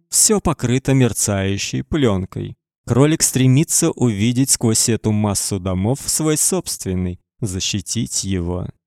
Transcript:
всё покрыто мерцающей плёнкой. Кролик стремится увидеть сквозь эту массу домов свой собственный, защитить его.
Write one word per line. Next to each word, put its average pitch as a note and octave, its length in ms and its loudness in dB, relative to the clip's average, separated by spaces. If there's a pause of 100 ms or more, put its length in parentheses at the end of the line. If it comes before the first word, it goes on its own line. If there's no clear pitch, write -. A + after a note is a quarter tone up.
всё - 300 2
покрыто C3+ 540 0
мерцающей G#2+ 920 0
плёнкой. G#2 720 -2 (300)
Кролик D3 360 2
стремится C3 720 2
увидеть A#2+ 600 2
сквозь - 360 0
эту A2 240 0
массу G#2 480 -2
домов F#2+ 460 -2
свой D#3 320 0
собственный, - 840 -4 (220)
защитить G2 800 -4
его. F2+ 440 -4 (200)